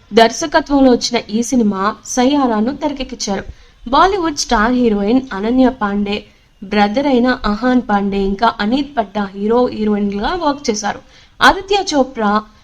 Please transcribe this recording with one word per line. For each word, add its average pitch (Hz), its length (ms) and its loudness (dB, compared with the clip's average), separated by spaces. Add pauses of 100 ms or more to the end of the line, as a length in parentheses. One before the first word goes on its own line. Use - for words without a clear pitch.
(200)
దర్శకత్వంలో 277 760 4
వచ్చిన 226 260 -4 (140)
ఈ 233 140 0
సినిమా 208 460 0 (200)
సయారాను 254 640 2
తెరకెక్కించారు. 254 640 -6 (500)
బాలీవుడ్ 330 500 2
స్టార్ 226 360 2
హీరోయిన్ 214 400 2 (120)
అనన్య 240 360 2
పాండే 202 560 -4 (400)
బ్రదర్ 208 420 0
అయిన 254 220 4 (240)
అహాన్ 247 380 0
పాండే 202 300 0 (120)
ఇంకా 226 280 0
అనీత్ 262 380 -2
పడ్డా 208 260 -4 (120)
హీరో 226 300 2
హీరోయిన్ 208 540 -2
గా 262 120 -4 (120)
వర్క్ 285 260 -2
చేశారు. 208 300 -6 (420)
ఆదిత్య 392 420 2 (100)
చోప్రా 220 480 0 (220)